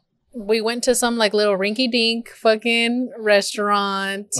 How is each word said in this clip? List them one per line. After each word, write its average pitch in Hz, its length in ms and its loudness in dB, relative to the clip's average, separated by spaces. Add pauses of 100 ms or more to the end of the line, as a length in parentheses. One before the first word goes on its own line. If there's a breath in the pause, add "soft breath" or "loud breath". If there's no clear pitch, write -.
(340)
we 220 260 -2
went 233 260 -4
to 247 100 2
some, 233 220 0
like, 220 160 2
little 208 240 2
rinky-dink 226 720 0
fucking 233 880 0
restaurant. 202 1200 0